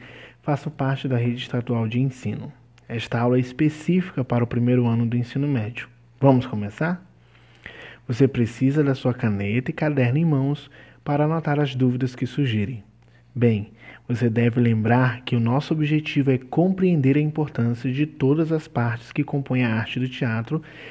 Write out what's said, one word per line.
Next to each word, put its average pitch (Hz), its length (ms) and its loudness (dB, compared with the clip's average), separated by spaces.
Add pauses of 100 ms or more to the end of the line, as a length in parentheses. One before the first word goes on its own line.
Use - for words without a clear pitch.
(400)
faço 151 300 -4
parte 135 380 -4
da 127 80 0
rede 120 260 -2
estadual 117 460 -2
de 117 100 -2
ensino. 123 540 -4 (360)
Esta 117 300 -4
aula 123 200 4
é - 20 2
específica 156 840 0
para 120 220 0
o - 20 -4
primeiro 120 400 2
ano 117 180 2
do 117 120 0
ensino 135 320 -2
médio. 117 400 -4 (320)
Vamos 131 260 6
começar? 110 580 -4 (1000)
Você 127 220 2
precisa 131 560 0
da 139 100 2
sua 127 180 -2
caneta 110 600 -2
e - 20 -4
caderno 139 440 0
em 170 60 2
mãos 143 460 0 (340)
para 147 200 0
anotar 156 360 0
as 135 140 0
dúvidas 127 420 0
que - 80 -6
surgirem. 117 580 -2 (520)
Bem, 113 380 0 (360)
você 120 220 0
deve 120 280 2
lembrar 117 600 2
que - 160 -4
o 117 40 2
nosso 123 340 0
objetivo 151 560 0
é 127 80 4
compreender 175 800 2
a - 20 2
importância 131 720 -2
de 147 140 0
todas 151 440 0
as 156 160 -2
partes 117 460 -4
que 151 100 -2
compõem 135 420 -2
a 113 100 0
arte 113 260 -4
do 127 80 -2
teatro 127 540 -4 (280)